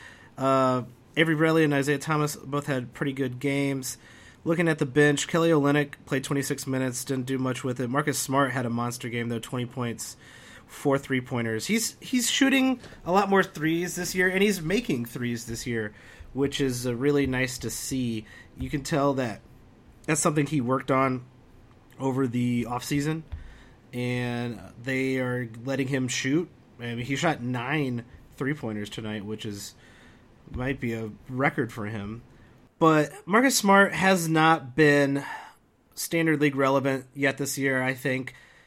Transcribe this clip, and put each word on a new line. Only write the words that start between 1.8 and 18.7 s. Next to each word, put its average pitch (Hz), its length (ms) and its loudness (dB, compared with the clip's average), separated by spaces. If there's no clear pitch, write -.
Thomas 151 400 -2
both 143 300 -6
had 127 260 -4
pretty 147 180 -4
good 131 280 -4
games. 139 580 -2
Looking 165 240 2
at 156 100 0
the 151 60 0
bench, 143 420 4
Kelly 165 220 2
Olynyk 147 440 4
played 135 180 -2
twenty-six 139 420 -4
minutes, 131 380 -2
didn't 131 220 -4
do 131 120 -2
much 127 260 -2
with 127 160 -2
it. 123 100 -2
Marcus 143 280 0
Smart 135 340 2
had 127 140 -2
a 117 60 -2
monster 120 380 -4
game, 117 200 -4
though, 117 80 -4
twenty 123 300 -6
points, 120 500 -8
four 139 320 0
three-pointers. 123 720 -4
He's, 220 320 -2
he's 247 320 -2
shooting 262 480 4
a 165 60 -2
lot 196 180 4
more 190 140 6
threes 165 520 -2
this 175 200 -6
year, 185 140 4
and 185 120 2
he's 196 200 2
making 156 440 0
threes 120 400 -6
this 117 220 -8
year, 110 260 -4
which 143 260 0
is, 127 280 0
uh, 120 80 -2
really 139 320 2
nice 127 320 -2
to 113 100 -6
see. 117 560 -4
You 127 120 -6
can 143 120 -4